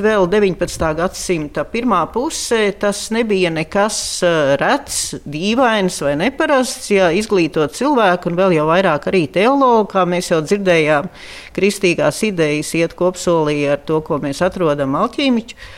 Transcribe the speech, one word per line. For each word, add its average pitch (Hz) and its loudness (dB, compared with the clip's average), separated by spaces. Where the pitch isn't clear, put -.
vēl 208 2
deviņpadsmitā 180 0
gadsimta 160 -4
pirmā 226 0
puse, 240 -2
tas 202 -2
nebija 208 0
nekas, 196 -2
eh, 156 2
rets, - -2
dīvains 208 0
vai 143 0
neparasts. 277 0
Ja 190 4
izglītot 165 0
cilvēku, 220 2
un 170 -2
vēl 180 4
jau 151 2
vairāk 170 2
arī 185 2
teologu, 240 4
kā 190 2
mēs 175 -2
jau 165 2
dzirdējām, 160 2
kristīgās 170 0
idejas 151 -2
iet 165 0
kopsolī 156 0
ar 143 0
to, 156 -2
ko 156 -4
mēs 139 -4
atrodam 147 0
alķīmiķu 233 -2